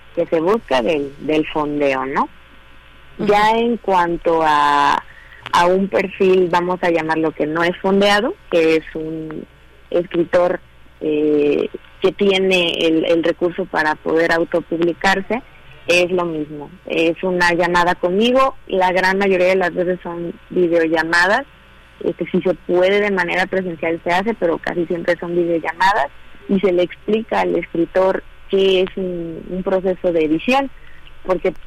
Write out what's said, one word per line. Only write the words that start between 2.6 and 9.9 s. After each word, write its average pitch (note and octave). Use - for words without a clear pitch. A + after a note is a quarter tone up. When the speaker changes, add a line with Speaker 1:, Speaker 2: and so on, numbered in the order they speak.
Speaker 2:
Ujú. G#3
Speaker 1:
Ya G#3
en A#3
cuanto E3+
a, D3
a F3
un F#3+
perfil, F#3
vamos F3+
a F3+
llamarlo D#3+
que D3
no E3
es F3+
fondeado, G3+
que D#3+
es D#3
un D#3+
escritor, F3